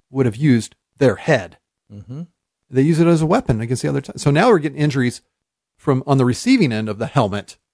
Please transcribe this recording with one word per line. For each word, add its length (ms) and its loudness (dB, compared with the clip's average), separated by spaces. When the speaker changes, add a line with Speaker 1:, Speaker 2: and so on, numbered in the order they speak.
Speaker 1:
would 160 0
have 100 -2
used 400 0
their 180 2
head. 400 -2
Speaker 2:
Mm-hmm. 320 -14
Speaker 1:
They 140 2
use 180 2
it 60 4
as 160 4
a 40 0
weapon 360 0
against 200 -4
the 60 -4
other 140 -4
team. 160 -18
So 120 0
now 200 2
we're 80 4
getting 200 -8
injuries – 440 -2
from 280 0
on 120 2
the 80 2
receiving 460 2
end 180 -4
of 80 -8
the 80 -6
helmet 500 -4